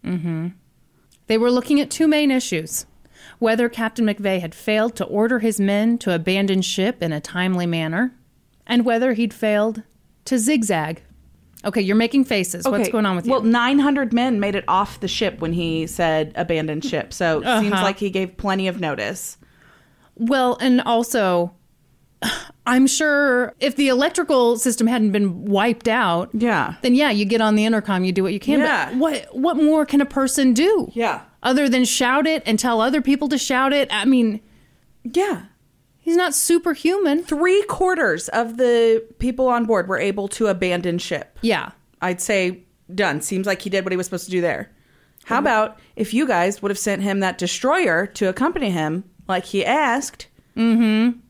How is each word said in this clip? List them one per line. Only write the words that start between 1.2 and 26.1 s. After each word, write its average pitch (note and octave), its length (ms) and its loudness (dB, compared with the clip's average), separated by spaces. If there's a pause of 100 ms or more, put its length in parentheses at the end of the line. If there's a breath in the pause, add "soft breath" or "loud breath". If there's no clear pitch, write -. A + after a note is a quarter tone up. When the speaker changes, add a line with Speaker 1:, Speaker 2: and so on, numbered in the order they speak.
Speaker 1:
They A3 100 0
were A#3+ 140 2
looking B3+ 280 2
at C#4 120 -2
two D#4+ 160 2
main D4+ 240 4
issues. F3 540 -4 (540 loud breath)
Whether A#3 300 2
Captain A#3 360 -2
McVeigh G3+ 360 0
had E3 120 -8
failed A3 440 -2
to F#3 80 -4
order A3+ 340 0
his G#3+ 200 -2
men G#3 400 2
to F#3 140 -2
abandon F#3+ 480 0
ship F#3+ 400 -2
in E3+ 100 -2
a D3+ 100 -4
timely F3+ 440 -2
manner, E3+ 480 -2 (540)
and A#3+ 180 2
whether A#3+ 280 2
he'd A3 200 -2
failed G#3+ 500 0 (420)
to C4 120 0
zigzag. G3+ 640 0 (600)
Okay, G3+ 180 -2
you're G3 140 0
making A#3 300 2
faces. F#3 400 -2
What's B3 180 0
Speaker 2:
Okay, F#3+ 80 -2
Speaker 1:
going G#3+ 140 0
on F#3+ 100 0
with F3 100 -4
you? A#3+ 60 0
Speaker 2:
well, B3+ 100 2
nine A#3+ 380 4
hundred C4+ 340 2
men A#3+ 260 2
made G3+ 160 -2
it G3 120 -4
off G3 320 0
the G3 80 -6
ship - 320 -4
when E3 140 -4
he E3 340 -2
said, D#3 480 -2
"Abandon D#3 460 -4
ship." E3 320 -6
So D#3+ 280 0
it A3+ 200 0
seems G#3 120 0
Speaker 1:
Uh-huh. F#3 100 0
Speaker 2:
like G3 160 -2
he G3+ 100 -2
gave F#3 280 -4
plenty F#3+ 300 -2
of F#3 120 -4
notice. D3+ 580 -6 (760 soft breath)
Speaker 1:
Well, B3 440 0
and B3 220 2
also, G3+ 720 0 (1120 loud breath)
I'm B3+ 180 4
sure C#4+ 720 2
if C4+ 160 -2
the C#4 120 2
electrical C4 680 2
system A3+ 280 0
hadn't A3+ 260 2
been F#3+ 340 -2
wiped G#3+ 420 0
out, G3+ 460 0